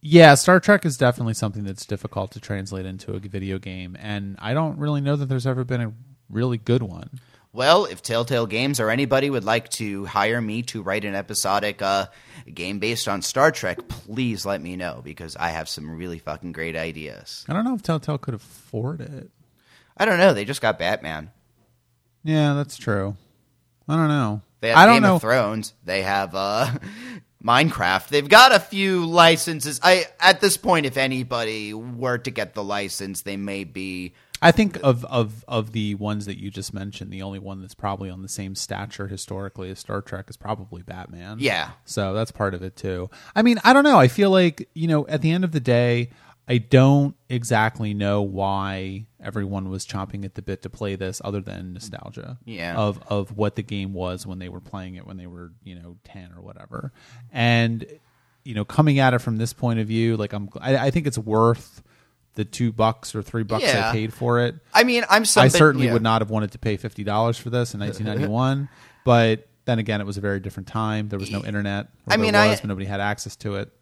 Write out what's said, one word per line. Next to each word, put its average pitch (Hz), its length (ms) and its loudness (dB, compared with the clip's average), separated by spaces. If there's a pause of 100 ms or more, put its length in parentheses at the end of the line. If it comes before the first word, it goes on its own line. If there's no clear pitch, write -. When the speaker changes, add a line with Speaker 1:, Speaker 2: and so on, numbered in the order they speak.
Speaker 1:
Yeah, 151 340 10
Star 180 260 4
Trek 208 240 4
is 143 100 -2
definitely 120 380 0
something 104 320 -6
that's 98 200 -10
difficult 95 460 -8
to - 80 -16
translate 98 460 -8
into 92 280 -10
a 95 60 -8
video 95 380 -6
game, 92 420 -12
and 101 400 -8
I 110 140 -6
don't 156 240 -2
really 147 240 -2
know 143 160 0
that 143 80 -4
there's 131 220 -2
ever 127 180 -2
been 123 160 -4
a 110 100 -6 (380)
really 120 280 -2
good 120 260 0
one. 85 260 -12 (480)
Speaker 2:
Well, 165 280 6
if 92 180 -10
Telltale 117 420 0
Games 120 340 -2
or 110 120 2
anybody 135 400 2
would 123 120 -2
like 113 260 0
to 101 360 -6
hire 104 340 0
me 110 220 -6
to 117 220 -10
write 98 220 -4
an 98 100 -6
episodic, 101 680 -4
uh, 98 240 0 (480)
game 92 240 -8
based 113 300 -4
on 98 160 -4
Star 143 280 2
Trek, - 360 -8
please 110 580 -6
let 98 160 -4
me 87 140 -12
know, 85 280 -8
because 78 320 -14
I 85 120 -4
have 80 200 -6
some 78 300 -12
really 85 220 -10
fucking 78 320 -10
great 80 240 -8
ideas. 78 720 -10
Speaker 1:
I 143 40 -4
don't 214 120 -2
know 262 80 -2
if 208 80 -6
Telltale 156 380 -4
could 120 160 -8
afford 127 680 -10
it. 147 300 -16 (680)
Speaker 2:
I 196 80 2
don't 185 140 2
know. 185 160 8
They 104 100 -2
just 135 160 -6
got 110 160 2
Batman. 82 540 -4 (920)
Speaker 1:
Yeah, 151 300 2
that's 143 240 -4
true. 101 400 -4 (720)
I 151 60 0
don't 160 140 2
know. 110 340 0 (160)
Speaker 2:
They 113 100 -2
have 117 80 10
Speaker 1:
I 175 80 12
don't 233 120 10
Speaker 2:
Game 220 40 6
Speaker 1:
know. 190 140 6
Speaker 2:
of 165 60 2
Thrones. 110 520 0 (100)
They 95 200 -2
have, 98 320 -2
uh, 101 340 0 (400)
<laughs> - 340 -20
Minecraft. 110 680 2
They've 147 200 0
got 247 240 10
a 196 60 6
few 190 440 0
licenses. 165 800 4
I, 180 240 6 (140)
at 185 220 6
this 196 160 2
point, 170 280 2
if 127 100 -4
anybody 123 760 -4
were 120 460 -6
to 123 100 -8
get 107 240 -6
the 107 100 -8
license, 98 600 -8
they 98 120 -10
may 98 280 -8
be 92 500 -10 (260)
Speaker 1:
I 165 120 6
think 196 320 2
of, 123 220 2
of, 110 420 -4
of 110 240 -4
the 107 240 -4
ones 104 320 -8
that 98 100 -10
you 98 140 -12
just 98 200 -12
mentioned, 98 400 -12
the 95 120 -12
only 98 160 -12
one 98 200 -14
that's 95 140 -18
probably 98 380 -6
on 92 100 -14
the 98 80 -14
same 95 240 -10
stature 98 540 -10
historically 95 640 -12
as 95 80 -14
Star 101 240 -8
Trek 95 260 -12
is - 80 -18
probably 101 460 -12
Batman. 90 560 -16
Speaker 2:
Yeah. 101 320 -2 (140)
Speaker 1:
So 98 280 -4
that's 110 160 -4
part 98 240 -4
of 90 80 -10
it, 92 140 -12
too. 92 340 -8 (260)
I 208 60 2
mean, 233 220 4
I 240 100 8
don't 277 100 8
know. 285 140 8
I 131 100 10
feel 196 220 2
like, 180 460 2
you 160 120 -2
know, 151 200 2
at 151 160 -4
the 160 80 2
end 180 120 0
of 165 100 -2
the 160 60 0
day, 120 520 2 (360)
I 123 120 2
don't 139 560 4 (140)
exactly 110 680 -2
know 101 260 0
why 98 840 -4 (120)
everyone 98 520 -6
was 95 160 -10
chomping 98 360 -8
at 95 120 -14
the 95 80 -14
bit 98 180 -10
to 92 80 -14
play 98 260 -8
this 92 300 -8
other 101 160 -6
than 92 320 -12
nostalgia - 720 -16
Speaker 2:
Yeah. 90 320 -8
Speaker 1:
of, 104 300 -2
of 101 280 -6
what 104 200 -2
the 107 80 -6
game 98 320 -8
was 90 320 -8
when 92 100 -12
they 92 120 -14
were 90 120 -16
playing 92 360 -16
it - 100 -20
when 95 100 -16
they 90 80 -18
were, 87 260 -18 (120)
you 95 100 -18
know, 87 300 -20
ten 90 340 -20
or 90 60 -20
whatever. - 500 -14 (400)
And, 117 540 2 (580)
you 127 80 -12
know, 104 120 -4
coming 147 340 2
at 131 160 4
it 120 40 2
from 117 180 -4
this 113 160 -4
point 117 260 -2
of 107 80 -2
view, 113 280 0
like, 104 160 -4
I'm, 101 160 -8 (140)
I, 135 160 0
I 131 140 0
think 151 160 -2
it's 127 100 -4
worth 113 640 2 (540)
the 107 100 -4
two 120 260 -2
bucks 110 440 -2
or 104 80 -6
three - 180 -6
bucks 107 220 -2
I - 40 2
Speaker 2:
Yeah. 117 240 0
Speaker 1:
paid 110 220 -2
for 120 280 0
it. 120 120 -2 (180)
Speaker 2:
I 220 120 6
mean, 240 260 2
I'm 220 140 6
Speaker 1:
I - 20 -2
Speaker 2:
somebody, 175 320 6
Speaker 1:
certainly 139 300 6
Speaker 2:
yeah. 117 60 2
Speaker 1:
would 113 100 2
not 113 180 2
have 101 80 -4
wanted 107 220 -4
to - 80 -20
pay 104 180 -4
fifty 107 260 -10
dollars 110 360 0
for 120 100 -10
this 120 240 -2
in 101 60 -10
nineteen 104 260 -6
ninety-one, 131 640 -2 (180)
Speaker 2:
<laughs> - 180 -12
Speaker 1:
but 113 420 4 (180)
then 117 140 0
again, 107 220 -4
it - 40 -6
was 98 120 -8
a 98 40 -8
very 98 180 -2
different 95 280 -12
time. 107 420 -4
There 104 80 -6
was 98 140 -8
no 101 80 -4
Speaker 2:
Y-, - 80 -10
Speaker 1:
internet. 101 380 -6
Or - 280 -6
Speaker 2:
I - 20 2
Speaker 1:
there 220 40 0
Speaker 2:
mean, 220 160 0
I 208 140 6
Speaker 1:
was, - 120 -2
but - 60 -8
nobody 98 180 -6
had 98 140 -6
access 104 380 -6
to 101 180 -8
it. 101 160 -8 (100)